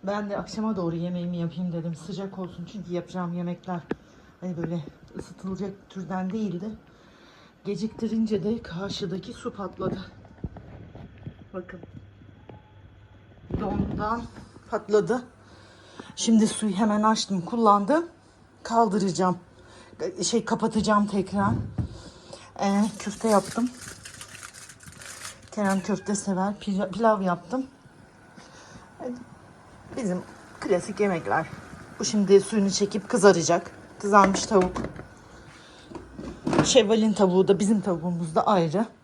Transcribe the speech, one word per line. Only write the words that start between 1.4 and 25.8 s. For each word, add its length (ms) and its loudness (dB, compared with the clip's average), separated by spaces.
dedim. 220 -6
Sıcak 440 -10
olsun 340 -10
çünkü 200 -10
yapacağım 400 -6
yemekler 480 -6
hani 160 -6
böyle 280 -4
ısıtılacak 520 -8
türden 420 -6
değildi. 360 -4
Geciktirince 800 -2
de 180 -2
karşıdaki 720 -8
su 220 -10
patladı. 440 -6
Bakın. 260 -12
Dondan 640 -2
patladı. 520 2
Şimdi 300 6
suyu 300 -2
hemen 260 2
açtım, 380 2
kullandım. 680 4
Kaldıracağım. 760 2
Şey, 220 0
kapatacağım 600 2
tekrar. 440 0
Ee, 240 4
köfte 300 -4
yaptım. 420 2
Kerem 280 2